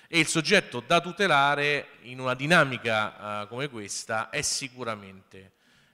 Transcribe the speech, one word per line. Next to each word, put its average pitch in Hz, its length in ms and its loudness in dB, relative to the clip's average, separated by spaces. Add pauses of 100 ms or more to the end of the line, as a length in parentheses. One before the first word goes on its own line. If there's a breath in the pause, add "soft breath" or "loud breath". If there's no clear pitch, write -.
E 165 100 2
il 156 80 4
soggetto 156 580 2
da 170 160 4
tutelare 147 880 2 (140)
in 127 180 -14
una 127 160 -2
dinamica, 113 1040 0
eh, 104 60 -10
come 123 200 -8
questa 110 640 -6
è 147 120 -4
sicuramente 101 1120 -8 (400 soft breath)